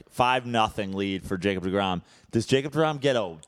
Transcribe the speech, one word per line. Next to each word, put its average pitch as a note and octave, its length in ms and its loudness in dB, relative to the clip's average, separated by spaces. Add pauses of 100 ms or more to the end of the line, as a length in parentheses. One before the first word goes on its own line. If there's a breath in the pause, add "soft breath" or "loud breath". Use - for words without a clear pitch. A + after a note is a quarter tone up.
(100)
five B2+ 340 2
nothing A2 480 0
lead G2 320 -2
for G2 140 -4
Jacob F#2 260 0
deGrom. F#2+ 380 0 (300 soft breath)
Does A2+ 120 0
Jacob C3+ 300 2
deGrom D#3 260 0
get C3+ 160 2
a F2+ 200 -4 (120)